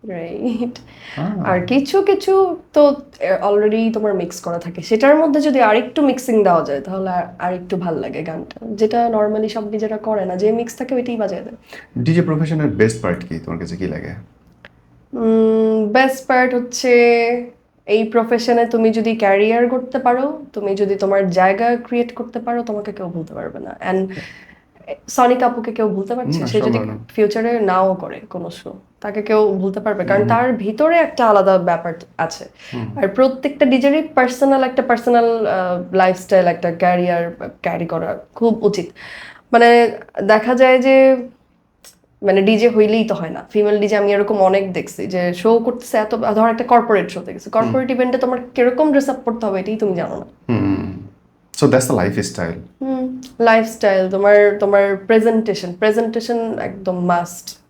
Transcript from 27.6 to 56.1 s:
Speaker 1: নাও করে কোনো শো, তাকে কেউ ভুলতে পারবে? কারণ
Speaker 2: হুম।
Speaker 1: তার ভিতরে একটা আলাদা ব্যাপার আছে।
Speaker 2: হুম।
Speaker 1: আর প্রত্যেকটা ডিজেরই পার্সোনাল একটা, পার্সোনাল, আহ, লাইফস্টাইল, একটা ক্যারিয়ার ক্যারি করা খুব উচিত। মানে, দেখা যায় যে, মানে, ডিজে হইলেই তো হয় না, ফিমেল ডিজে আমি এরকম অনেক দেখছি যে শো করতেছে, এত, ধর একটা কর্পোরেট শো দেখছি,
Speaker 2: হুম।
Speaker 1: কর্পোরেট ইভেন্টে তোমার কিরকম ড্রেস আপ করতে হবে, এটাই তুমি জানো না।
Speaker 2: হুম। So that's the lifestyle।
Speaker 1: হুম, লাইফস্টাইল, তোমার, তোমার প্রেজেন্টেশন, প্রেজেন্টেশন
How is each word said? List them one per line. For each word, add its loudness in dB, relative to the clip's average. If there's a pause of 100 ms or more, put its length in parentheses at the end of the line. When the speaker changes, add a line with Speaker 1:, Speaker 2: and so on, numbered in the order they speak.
Speaker 1:
নাও 2
করে -12 (100)
কোনো -10
শো, -16 (260)
তাকে -6
কেউ 4
ভুলতে -4
পারবে? -4
কারণ 2
Speaker 2:
হুম। 2
Speaker 1:
তার 2
ভিতরে 0
একটা 2
আলাদা 4
ব্যাপার -2 (260)
আছে। -6 (300)
Speaker 2:
হুম। -8
Speaker 1:
আর 0
প্রত্যেকটা 0
ডিজেরই 2
পার্সোনাল 2
একটা, -2
পার্সোনাল, 0
আহ, -4
লাইফস্টাইল, 2
একটা -2
ক্যারিয়ার -2 (120)
ক্যারি -4
করা -6 (160)
খুব 0
উচিত। 0 (680)
মানে, 6 (320)
দেখা 2
যায় 6
যে, 6 (1040)
মানে, 4
ডিজে 4
হইলেই 4
তো -2
হয় -8
না, -12
ফিমেল 2
ডিজে 0
আমি 2
এরকম 2
অনেক 2
দেখছি -8
যে -2
শো 2
করতেছে, -4
এত, -2
ধর 2
একটা -2
কর্পোরেট 4
শো -10
দেখছি, -14
Speaker 2:
হুম। 2
Speaker 1:
কর্পোরেট -2
ইভেন্টে 0
তোমার -2 (160)
কিরকম 2
ড্রেস 2
আপ -4
করতে -4
হবে, -2
এটাই -6
তুমি -2
জানো -6
না। -12 (220)
Speaker 2:
হুম। -2 (540)
So 4
that's 4
the 0
lifestyle। -4 (200)
Speaker 1:
হুম, -6 (180)
লাইফস্টাইল, 2
তোমার, 4
তোমার 2
প্রেজেন্টেশন, 0
প্রেজেন্টেশন -2